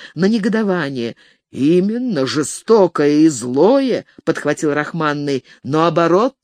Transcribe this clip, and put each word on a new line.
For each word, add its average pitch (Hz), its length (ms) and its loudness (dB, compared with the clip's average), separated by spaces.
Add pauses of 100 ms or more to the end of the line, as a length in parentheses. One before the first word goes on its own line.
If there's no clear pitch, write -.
(140)
на 180 140 2
негодование. 185 880 -2 (340)
«Именно 180 760 0
жестокое 151 920 0
и 160 80 6
злое», 156 760 0 (200)
подхватил 147 500 -4
Рахманный, 147 680 -4 (180)
«но 156 240 0
оборот 170 580 0